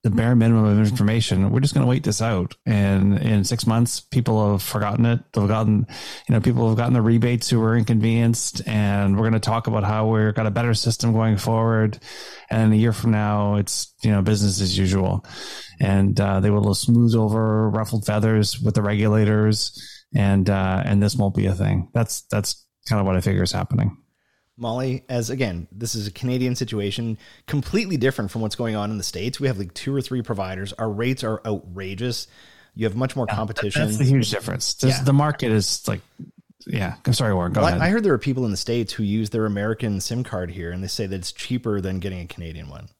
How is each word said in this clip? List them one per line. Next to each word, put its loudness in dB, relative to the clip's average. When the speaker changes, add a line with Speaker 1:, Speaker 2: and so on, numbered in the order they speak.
Speaker 1:
the 2
bare 2
minimum 6
of 4
information, 2
we're 2
just 0
gonna 4
wait 2
this -2
out. -2
And 2
in 2
six -2
months, 0
people 2
have 0
forgotten 0
it. 2
They've 2
gotten, 2
you 2
know, 4
people 2
have 2
gotten 2
the 4
rebates 2
who 4
were 4
inconvenienced, 2
and 2
we're 2
gonna 2
talk -2
about 0
how 0
we're 2
got 0
a 0
better 0
system 0
going 2
forward. 0
And 4
a 6
year 4
from 0
now, 2
it's, -4
you 2
know, 4
business 2
as 0
usual. 2
And, 4
uh, 2
they 2
will 2
smooth 4
over 2
ruffled -2
feathers 2
with 0
the 0
regulators, 2
and, 4
uh, 0
and 2
this 0
won't 0
be 0
a 0
thing. 0
That's, -2
that's -6
kind 0
of 0
what 2
I 2
figure 0
is -2
happening. -2
Speaker 2:
Molly, -6
as -4
again, -4
this -8
is -6
a -8
Canadian -2
situation, -4
completely -2
different -2
from -6
what's -4
going -4
on -4
in -6
the -8
States. -6
We -2
have, -2
like, -8
two -8
or -2
three -4
providers. -8
Our -4
rates -2
are -4
outrageous. -6
You -4
have -2
much -4
more -2
Speaker 1:
Yeah, -4
that, -4
Speaker 2:
competition. -2
Speaker 1:
that's -2
the 2
huge 4
difference. -6
This, 0
Speaker 2:
Yeah. -4
Speaker 1:
the 4
market 2
is, 0
like, -4
yeah. -4
I'm 2
sorry, 0
Warren, -2
go 2
Speaker 2:
Well, 4
I, 0
Speaker 1:
ahead. 0
Speaker 2:
I 2
heard 0
there 4
are 2
people -2
in -2
the -4
States -4
who -4
use -2
their -2
American -2
sim -4
card -6
here, -8
and -8
they -8
say -6
that -6
it's -8
cheaper -4
than -4
getting -8
a -12
Canadian -14
one. -18